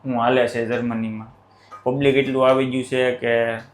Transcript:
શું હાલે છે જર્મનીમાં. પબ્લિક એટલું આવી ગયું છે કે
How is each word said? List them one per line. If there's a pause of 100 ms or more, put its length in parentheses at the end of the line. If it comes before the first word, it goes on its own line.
શું
હાલે
છે
જર્મનીમાં. (560)
પબ્લિક
એટલું
આવી
ગયું
છે
કે (160)